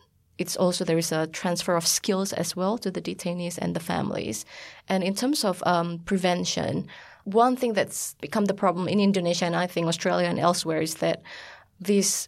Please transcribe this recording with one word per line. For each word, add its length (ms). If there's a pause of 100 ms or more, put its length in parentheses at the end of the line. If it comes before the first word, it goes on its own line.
(380)
it's 180
also, 300
there 120
is 140
a 160
transfer 480
of 120
skills 460
as 220
well 240
to 120
the 100
detainees 600
and 140
the 60
families. 640 (420)
And 160
in 120
terms 280
of, 220
um, 400
prevention, 800 (380)
one 300
thing 180
that's 480
become 240
the 80
problem 340
in 120
Indonesia 460
and 100
I 120
think 200
Australia 400
and 120
elsewhere 420
is 140
that 260 (560)
this 500